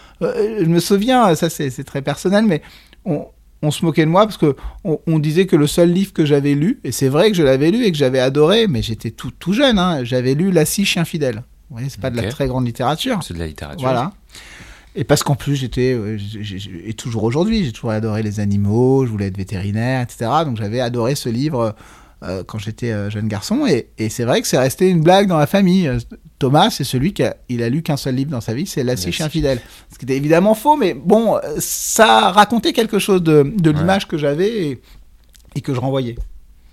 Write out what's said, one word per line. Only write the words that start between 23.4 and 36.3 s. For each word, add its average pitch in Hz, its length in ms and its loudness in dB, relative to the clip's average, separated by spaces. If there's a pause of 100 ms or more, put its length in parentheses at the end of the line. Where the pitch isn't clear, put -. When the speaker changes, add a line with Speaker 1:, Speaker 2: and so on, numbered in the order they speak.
Speaker 1:
Et, 143 300 0
et 107 140 -4
c'est 123 140 -4
vrai 131 180 0
que - 60 -6
c'est 165 100 2
resté 131 320 2
une 175 100 2
blague 190 280 6
dans 170 100 2
la 147 80 2
famille. 190 420 2
Euh, 123 100 -2 (400)
Thomas, 151 300 4
c'est 156 160 -4
celui 139 300 -2
qui - 80 -2
a, 110 160 -4 (100)
il 120 140 -4
a 113 80 0
lu 147 100 0
qu'un 160 160 -2
seul 131 200 -4
livre 139 140 -2
dans 123 120 -6
sa 113 100 -6
vie, 147 140 -4
c'est 143 180 -4
Lassie, 123 220 -2
Speaker 2:
Lassie. 175 100 -4
Speaker 1:
Chien 156 140 -4
fidèle. 139 280 0 (320)
Ce - 80 -20
qui - 60 -16
était 135 140 -2
évidemment 165 340 4
faux, 285 240 2
mais 202 160 0
bon, 185 440 2
euh, - 40 -2 (180)
ça 220 720 2
racontait 208 420 2
quelque 220 240 0
chose 190 240 2
de, 151 340 6
de 160 140 4
Speaker 2:
Ouais. 151 80 2
Speaker 1:
l'image 190 300 0
que 165 100 -4
j'avais 170 480 -2
et, 127 160 -8 (720)
et 131 80 -6
que 147 100 -4
je 123 80 -4
renvoyais. 131 360 -4 (560)